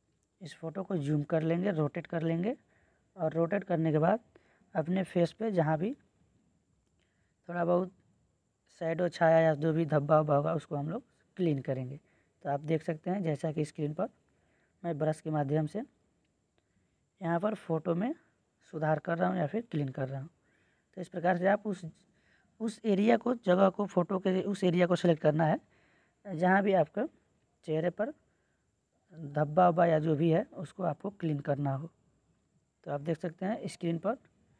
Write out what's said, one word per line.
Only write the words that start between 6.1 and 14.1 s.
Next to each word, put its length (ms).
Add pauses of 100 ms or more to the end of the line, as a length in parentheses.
थोड़ा 160
बहुत 280 (880)
शैडो, 300
छाया 300
या 160
जो 160
भी 140
धब्बा 340
वब्बा 160
होगा, 180
उसको 220
हम 120
लोग 140 (340)
क्लीन 240
करेंगे। 380 (460)
तो 60
आप 120
देख 200
सकते 280
हैं, 120
जैसा 300
कि 120
स्क्रीन 300
पर 140 (720)